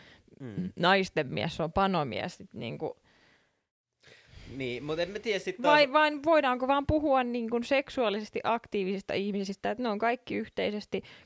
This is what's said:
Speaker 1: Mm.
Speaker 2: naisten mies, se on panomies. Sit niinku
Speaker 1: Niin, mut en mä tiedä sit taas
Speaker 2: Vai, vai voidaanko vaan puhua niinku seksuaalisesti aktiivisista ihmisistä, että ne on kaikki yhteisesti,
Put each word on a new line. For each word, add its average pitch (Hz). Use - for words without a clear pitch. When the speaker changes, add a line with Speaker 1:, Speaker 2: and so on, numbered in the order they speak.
Speaker 1:
Mm. 98
Speaker 2:
naisten 180
mies, 156
se 180
on 160
panomies. 165
Sit -
niinku 123
Speaker 1:
Niin, 123
mut 156
en 175
mä 208
tiedä 202
sit 185
taas 277
Speaker 2:
Vai, 294
vai 302
voidaanko 269
vaan 277
puhua 294
niinku 240
seksuaalisesti 233
aktiivisista 202
ihmisistä, 196
että 214
ne 240
on 208
kaikki 226
yhteisesti, 208